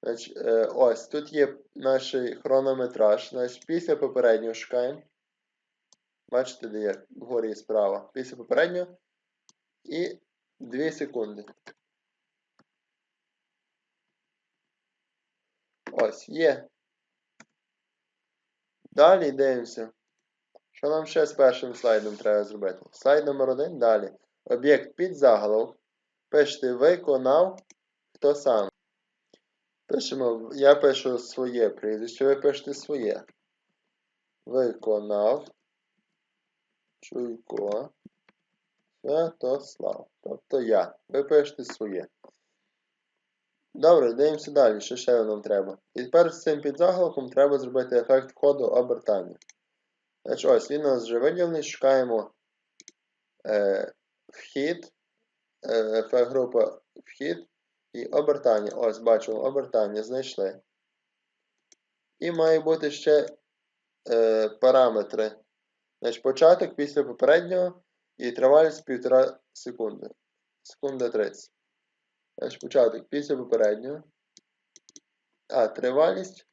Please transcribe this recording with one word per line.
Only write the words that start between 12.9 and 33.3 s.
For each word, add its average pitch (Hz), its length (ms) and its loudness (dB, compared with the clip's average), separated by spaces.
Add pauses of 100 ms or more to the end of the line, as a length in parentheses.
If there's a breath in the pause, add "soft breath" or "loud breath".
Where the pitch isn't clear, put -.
Ось, - 380 -4
є. 139 380 0 (2250)
Далі 165 400 6
дивимося. 127 600 -2 (800)
Що - 180 -6
нам 156 160 -2
ще 156 200 2
з 147 80 -10
першим 127 420 2
слайдом 107 400 0
треба 104 280 0
зробити? 101 480 -8
Слайд 147 340 2
номер 139 240 -2
один, 143 300 -4
далі. 110 320 2 (340)
Об'єкт 123 500 2
під 175 220 -6
заголовок. 113 600 2 (520)
Пишете 143 440 0
"виконав", 151 840 2 (560)
хто 143 200 2
сам. 117 340 0 (1160)
Пишемо, 120 680 -6
я 139 220 8
пишу 131 420 0
своє 120 520 -2
прізвище, 110 560 -6
ви 139 100 4
пишете 139 380 -2
своє. 131 500 -6 (1200)